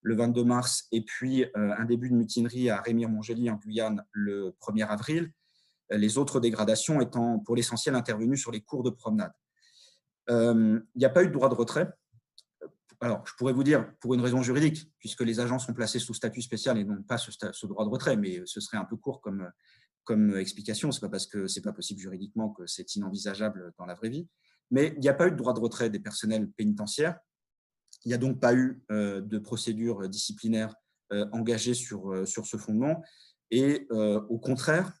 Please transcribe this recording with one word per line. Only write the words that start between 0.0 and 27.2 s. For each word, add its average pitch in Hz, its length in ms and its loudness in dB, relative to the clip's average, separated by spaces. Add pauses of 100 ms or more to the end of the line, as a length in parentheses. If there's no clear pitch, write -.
le 113 120 2
vingt-deux 120 260 4
mars 120 480 2
et 113 140 0
puis, 131 400 0
euh, 117 100 -6
un 104 300 0
début 120 260 0
de 123 60 6
mutinerie 117 520 2
à 101 120 0
Rémire-Montgély 113 720 0
en 110 40 0
Guyane 107 560 -2
le 101 480 -2
premier 107 240 -2
avril. 135 500 -2 (580)
Les 107 280 2
autres 139 220 2
dégradations 110 600 2
étant 117 380 0
pour 107 160 -2
l'essentiel 123 400 0
intervenues 120 420 0
sur 135 140 -4
les 107 120 -6
cours 131 200 -6
de 120 80 2
promenade. 107 420 -2 (960)
Euh, 113 520 6 (160)
il - 20 -6
n'y 123 60 4
a 131 60 6
pas 175 120 8
eu 185 60 6
de - 40 -2
droit 135 160 4
de 123 60 4
retrait. 120 340 0 (1120)
Alors, 117 260 -2
je - 80 -16
pourrais 127 180 0
vous 131 100 2
dire, 135 360 4
pour 123 160 0
une 123 60 4
raison 127 220 2
juridique, 143 560 2
puisque - 220 -10
les 113 180 0
agents 120 220 0
sont 120 140 -6
placés 117 260 -2
sous 117 140 -8
statut 120 280 -6
spécial 120 360 -2
et 101 60 0
n'ont 98 180 -4
pas 117 160 -4
ce - 120 -8
sta-, 101 220 -8
ce - 160 -12
droit 101 160 -4
de 104 60 -2
retrait, 127 260 0
mais 92 280 -2
ce - 140 -10
serait 104 200 -8
un 95 60 -6
peu 117 120 -10
court - 240 -8
comme, 98 280 -8 (540)
comme 107 340 2
explication. 107 540 -4
C'est 120 100 -4
pas 101 80 -6
parce 98 200 -6
que 98 180 -6
c'est 95 160 -6
pas 104 100 -4
possible 98 280 -8
juridiquement 98 480 -6
que 92 180 -10
c'est - 300 -8
inenvisageable 98 840 -6
dans 90 80 -12
la 90 80 -10
vraie 113 140 -6
vie. 156 200 -8 (440)
Mais 151 240 4
il 143 40 -8
n'y 135 80 4
a - 60 6
pas 175 140 6
eu - 20 6
de 156 60 -4
droit 123 160 0
de 113 80 0
retrait 117 300 0
des 104 100 -4
personnels 107 500 -2
pénitentiaires. 107 680 0 (840)